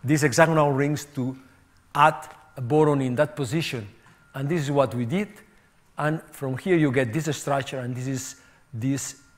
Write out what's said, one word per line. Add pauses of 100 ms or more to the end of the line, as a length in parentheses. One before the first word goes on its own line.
these
hexagonal
rings (100)
to (580)
add (280)
a
boron
in
that
position. (480)
And
this
is
what
we
did. (680)
And (100)
from
here
you
get
this
structure,
and
this
is (380)
this (160)